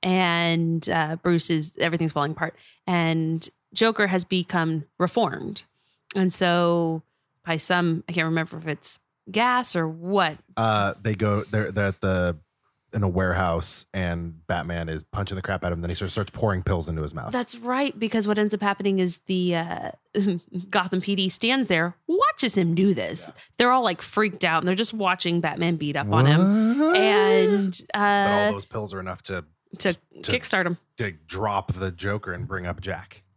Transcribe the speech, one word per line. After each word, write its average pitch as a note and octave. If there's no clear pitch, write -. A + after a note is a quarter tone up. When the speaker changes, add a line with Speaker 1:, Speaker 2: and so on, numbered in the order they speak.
Speaker 1:
and, E3+
uh, D#3+
Bruce E3+
is, D#3
everything's E3
falling D3
apart -
and E3
Joker A3
has F#3
become E3
reformed. -
And F#3
so E3+
by E3
some, F3
I F3
can't E3
remember D#3+
if D#3+
it's -
gas B3
or E3
what. E3+
Speaker 2:
Uh, G#2+
they G#2+
go, G#2
they're, G#2+
they're G2+
at F#2+
the, F2+
in A2
a G2+
warehouse F2
and E2+
Batman E2+
is D#2+
punching G2
the F#2
crap F#2
out F2+
of E2+
him. -
Then E2+
he E2+
sort F#2+
of -
starts G2+
pouring G2
pills E2+
into D#2+
his D2
mouth. -
Speaker 1:
That's B3
right, B3
because G#3+
what G#3
ends G#3+
up G3+
happening G3
is F3+
the, F3+
uh, E3
<laughs> F#3+
Gotham F#3
P G3+
D F#3+
stands A#3+
there, E3+
watches G#4
him E3+
do F#3+
this. -
Speaker 2:
Yeah. -
Speaker 1:
They're B3
all, B3+
like, G3
freaked G#3
out E3
and F3
they're F#3
just A3
watching F3+
Batman E3
beat D3
up G#2+
on B2+
him. G3+
Speaker 3:
What? D#4
Speaker 1:
And, G#4
Speaker 2:
But G#3
all G3+
Speaker 1:
uh, -
Speaker 2:
those G3+
pills G#2+
are F#2+
enough F#2
to, F#2
Speaker 1:
to F3+
Speaker 2:
to -
Speaker 1:
kickstart G#3
him. E3+
Speaker 2:
to G2+
drop G2
the F#2+
Joker G2
and F2+
bring F#2
up F2
Jack. F#2